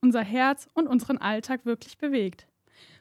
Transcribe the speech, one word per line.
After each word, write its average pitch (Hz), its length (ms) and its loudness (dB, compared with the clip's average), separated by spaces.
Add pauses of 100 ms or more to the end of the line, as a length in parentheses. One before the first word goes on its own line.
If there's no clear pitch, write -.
unser 247 240 4
Herz 254 500 0
und 330 140 0
unseren 254 300 0
Alltag 220 480 -4
wirklich - 320 -6
bewegt. 247 500 -4 (520)